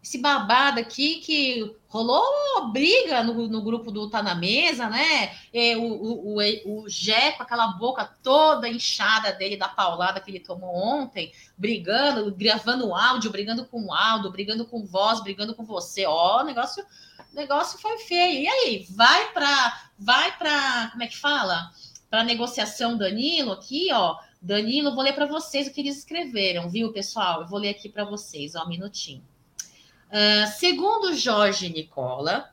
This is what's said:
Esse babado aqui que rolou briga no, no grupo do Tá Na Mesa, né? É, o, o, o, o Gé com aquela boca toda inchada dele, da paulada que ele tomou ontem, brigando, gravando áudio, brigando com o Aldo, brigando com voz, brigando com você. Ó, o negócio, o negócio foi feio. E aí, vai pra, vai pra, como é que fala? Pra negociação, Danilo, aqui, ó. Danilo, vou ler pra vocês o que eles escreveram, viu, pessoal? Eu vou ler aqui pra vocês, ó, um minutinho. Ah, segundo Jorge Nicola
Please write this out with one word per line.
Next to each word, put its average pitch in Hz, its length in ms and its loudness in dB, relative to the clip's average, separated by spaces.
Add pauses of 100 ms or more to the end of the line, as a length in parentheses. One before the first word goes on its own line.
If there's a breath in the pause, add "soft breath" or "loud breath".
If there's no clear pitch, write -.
Esse - 160 -8
babado 262 600 4
aqui 277 380 -2
que 262 580 -2 (140)
rolou 392 800 2
briga 302 520 4
no, 226 260 0
no 220 140 -4
grupo 226 280 -4
do 208 200 -6
Tá 214 120 -2
Na 190 120 -2
Mesa, 240 520 0
né? 254 480 0 (160 loud breath)
É, 233 280 2
o, 233 40 -2
o, 214 540 -4
o, 208 460 -2
o 208 80 -16
Gé 220 420 2
com - 100 -10
aquela 233 260 2
boca 226 360 -2 (180)
toda 285 460 6
inchada 220 640 0
dele, 190 240 -4
da 180 100 -2
paulada 185 540 0
que 202 100 -18
ele 185 100 -10
tomou 180 360 -8
ontem, 226 560 -2 (240 loud breath)
brigando, 208 760 0
gravando 214 600 0
áudio, 226 360 2
brigando 214 340 -6
com 226 220 -10
o 165 80 -6
Aldo, 202 360 2
brigando 214 360 -6
com 226 180 -8
voz, 202 380 2
brigando 202 320 -8
com 226 100 -12
você. 196 400 -6
Ó, 175 380 4
o - 20 0
negócio, 269 400 -6 (480 loud breath)
o - 20 -20
negócio 285 440 -2
foi 440 180 -6
feio. 349 460 0
E 311 40 -2
aí, 381 440 0
vai 254 420 4
pra, 285 560 0 (100)
vai 262 380 2
pra, 269 540 0
como 240 120 -8
é 233 40 -4
que - 100 -12
fala? 196 540 0 (400 loud breath)
Pra 220 120 2
negociação, 233 760 -2
Danilo, 233 540 0
aqui, 302 380 -4
ó. 180 280 2 (240 loud breath)
Danilo, 226 520 0
vou 262 80 -2
ler 277 120 2
pra 285 100 0
vocês 294 420 -4
o 277 60 -12
que - 80 -8
eles 277 160 -4
escreveram, 202 720 -4
viu, 220 240 -2
pessoal? 190 480 -2
Eu 170 80 -12
vou 202 100 -6
ler 202 120 -2
aqui 208 180 -10
pra 208 160 -6
vocês, 165 500 -10
ó, 165 100 -6
um 175 40 -8
minutinho. 170 540 -10 (960 loud breath)
Ah, 208 300 4
segundo 359 680 2
Jorge 208 560 2
Nicola 156 840 -4